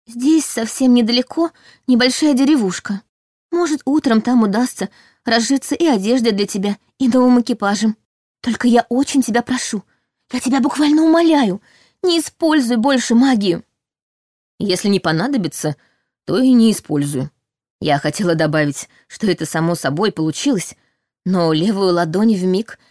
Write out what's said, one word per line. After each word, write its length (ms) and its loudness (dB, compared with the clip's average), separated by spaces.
«Здесь 380 0
совсем 500 0
недалеко 560 0
небольшая 480 2
деревушка. 680 0
Может, 340 -2
утром 360 0
там 220 2
удастся 460 -2
разжиться 520 -2
и 100 0
одеждой 460 0
для 140 -2
тебя, 320 -4
и 100 0
новым 320 4
экипажем. 560 -2
Только 260 -4
я 220 4
очень 340 0
тебя 200 -2
прошу, 420 -6
я 80 -4
тебя 180 -2
буквально 440 2
умоляю, 600 2
не 160 2
используй 600 0
больше 360 0
магию». 480 2
«Если 300 -2
не 100 2
понадобится, 800 -4
то 140 -2
и 120 2
не 220 4
использую». 580 -4
Я 180 0
хотела 360 -2
добавить, 540 -2
что 220 -6
это 180 -2
само 300 -2
собой 340 -2
получилось, 640 -4
но 280 0
левую 400 0
ладонь 420 0
вмиг 440 -2